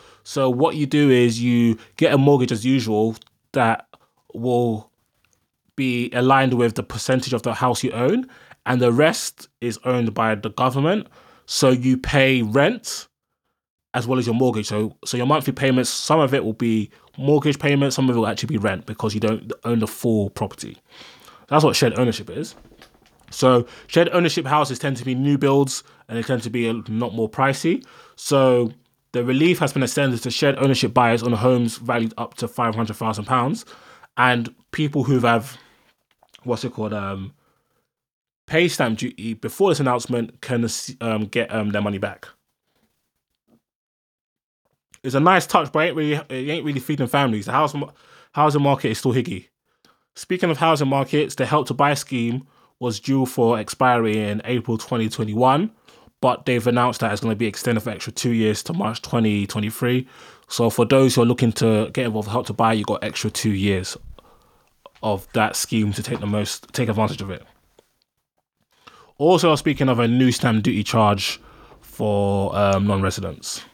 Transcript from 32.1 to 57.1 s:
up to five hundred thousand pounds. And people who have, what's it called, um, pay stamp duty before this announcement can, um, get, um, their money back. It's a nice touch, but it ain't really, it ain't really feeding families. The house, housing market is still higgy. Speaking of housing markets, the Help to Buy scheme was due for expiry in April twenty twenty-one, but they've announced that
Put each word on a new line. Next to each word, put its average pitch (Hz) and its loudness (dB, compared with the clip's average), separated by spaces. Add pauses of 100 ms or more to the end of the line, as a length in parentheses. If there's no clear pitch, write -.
up 117 -10
to 117 -6
five 117 -2
hundred 110 -4
thousand 113 -4
pounds. 127 -2 (540)
And 123 2 (180)
people 147 -2
who 127 2
have, 117 2 (840)
what's 120 -6
it 120 -8
called, 107 -6
um, 98 -8 (1120)
pay 170 2
stamp 117 -2
duty 113 -8
before 180 0
this 147 0
announcement 123 -2
can, 117 -2 (320)
um, 110 -4
get, 110 -4
um, 107 -4
their 101 -2
money 104 -2
back. - -8 (2750)
It's 131 -4
a 139 2
nice 180 4
touch, 156 0
but 151 0
it 160 2
ain't 139 -6
really, 151 0
it 139 -6
ain't 151 -4
really 143 -4
feeding 139 -2
families. 117 0
The 120 -8
house, 143 0 (560)
housing 147 2
market 139 2
is 110 -4
still 127 0
higgy. 107 -4 (720)
Speaking 180 -4
of 156 -2
housing 151 2
markets, 139 -2
the 131 -2
Help 143 0
to 135 -4
Buy 143 2
scheme 127 -4 (360)
was 120 -4
due 135 0
for 120 2
expiry 113 0
in 104 -2
April 117 -4
twenty 113 -4
twenty-one, 127 0 (500)
but 127 0
they've 120 0
announced 123 2
that 110 -2